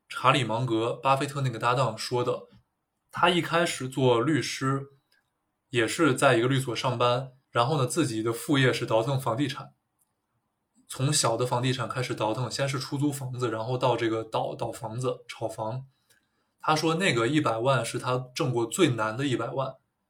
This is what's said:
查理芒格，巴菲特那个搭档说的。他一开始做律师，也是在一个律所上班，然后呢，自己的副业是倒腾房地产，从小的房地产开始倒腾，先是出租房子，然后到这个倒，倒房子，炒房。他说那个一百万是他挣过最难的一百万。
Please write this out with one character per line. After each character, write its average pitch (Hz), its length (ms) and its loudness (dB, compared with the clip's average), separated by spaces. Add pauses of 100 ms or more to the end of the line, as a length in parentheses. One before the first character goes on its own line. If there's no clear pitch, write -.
查 - 220 2
理 143 120 2
芒 117 220 -2
格， 113 280 0
巴 139 220 2
菲 143 100 -2
特 139 160 -6
那 131 80 0
个 110 100 -6
搭 123 140 2
档 123 240 0
说 123 260 -2
的。 - 240 -2 (640)
他 175 180 4
一 170 120 2
开 165 240 2
始 131 220 -4
做 127 340 4
律 135 200 2
师， 135 460 -2 (840)
也 113 180 2
是 143 260 2
在 131 240 4
一 113 40 4
个 123 60 2
律 135 120 2
所 120 160 -4
上 120 220 -2
班， 123 340 2 (180)
然 120 180 2
后 156 100 0
呢， - 100 0
自 - 180 0
己 110 160 -4
的 113 100 0
副 139 260 0
业 127 140 6
是 - 140 -2
倒 113 160 2
腾 131 180 -2
房 113 160 -2
地 139 120 -2
产， - 260 -10 (1120)
从 135 240 -2
小 123 240 2
的 123 100 0
房 123 180 -2
地 131 100 0
产 120 160 -4
开 123 140 -4
始 - 100 -6
倒 - 200 -2
腾， 123 180 -4
先 139 180 -2
是 135 80 -4
出 135 200 -6
租 143 140 0
房 127 280 -8
子， 123 100 0
然 113 160 -4
后 127 120 -2
到 123 200 2
这 113 120 0
个 110 140 -2
倒， 127 320 -4
倒 117 160 -8
房 113 280 -10
子， 127 280 -4
炒 - 200 -8
房。 113 400 -8 (720)
他 156 160 0
说 160 200 2
那 180 180 2
个 117 140 4
一 151 140 2
百 113 160 0
万 120 260 2
是 120 140 -4
他 127 380 -4
挣 143 160 0
过 - 140 2
最 170 240 4
难 110 260 -2
的 135 100 -2
一 127 100 0
百 113 140 -4
万。 - 260 -4 (340)